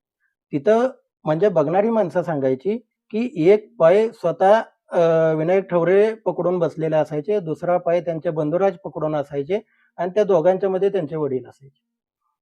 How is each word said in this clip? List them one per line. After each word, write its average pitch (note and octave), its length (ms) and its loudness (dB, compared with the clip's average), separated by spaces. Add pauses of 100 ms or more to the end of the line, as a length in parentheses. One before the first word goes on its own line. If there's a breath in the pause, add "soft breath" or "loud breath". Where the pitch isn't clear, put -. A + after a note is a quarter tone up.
(520)
तिथं G#3+ 360 2 (360)
म्हणजे E3 240 0
बघणारी F3 420 0
माणसं F3+ 320 -2
सांगायची D3 560 -4 (320)
की G#3 400 0
एक G#3 260 2
पाय F#3+ 320 4
स्वतः, F#3+ 520 2 (280)
अ, - 100 -4 (360)
विनायक G#3 300 0
ठवरे F#3+ 500 2
पकडून F3+ 440 -2
बसलेले D#3+ 380 -2
असायचे, D3+ 440 -2
दुसरा E3+ 380 -4
पाय E3+ 220 0
त्यांचे E3 300 -6
बंधुराज E3+ 460 -2
पकडून D#3 380 -8
असायचे D3 460 -4 (360)
आणि F3 140 -6
त्या G#3 140 2
दोघांच्या F#3 460 2
मध्ये F#3+ 180 0
त्यांचे E3 280 -6
वडील C3 300 -4
असायचे. - 480 -20 (480)